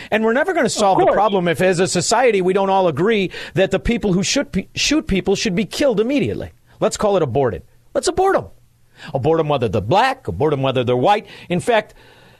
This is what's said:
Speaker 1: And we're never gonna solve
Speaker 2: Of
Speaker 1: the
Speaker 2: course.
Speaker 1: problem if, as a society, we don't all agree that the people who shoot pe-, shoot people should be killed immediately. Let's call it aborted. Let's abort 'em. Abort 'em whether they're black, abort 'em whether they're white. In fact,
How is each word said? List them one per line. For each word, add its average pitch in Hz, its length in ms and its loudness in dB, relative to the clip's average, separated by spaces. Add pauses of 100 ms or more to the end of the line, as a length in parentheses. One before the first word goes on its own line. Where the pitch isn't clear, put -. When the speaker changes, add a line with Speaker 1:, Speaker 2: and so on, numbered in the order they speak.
(100)
Speaker 1:
And 220 140 0
we're 226 80 2
never 311 220 0
gonna 294 160 0
solve 196 280 2
Speaker 2:
Of - 20 4
Speaker 1:
the 381 60 2
Speaker 2:
course. 320 100 4
Speaker 1:
problem 196 320 2
if, 160 120 0
as 185 200 2
a 185 60 2
society, 202 540 0
we 180 140 0
don't 196 160 0
all 190 180 2
agree 185 420 0 (240)
that 185 160 2
the 190 80 0
people 214 360 -2
who 190 80 0
shoot - 280 -2
pe-, - 240 -6
shoot - 320 -2
people 190 300 0
should 190 180 -4
be 208 120 -2
killed 254 340 0
immediately. 220 500 -2 (300)
Let's 214 160 -2
call 202 200 0
it 170 60 2
aborted. 123 400 -2 (300)
Let's - 160 -2
abort 370 280 0
'em. - 100 -6 (680)
Abort 151 280 2
'em 156 80 -2
whether 127 200 0
they're 98 120 -2
black, 202 480 0
abort 117 240 -2
'em 135 100 0
whether 131 220 0
they're 123 120 2
white. 202 300 2 (220)
In 175 120 -2
fact, 220 320 0 (480)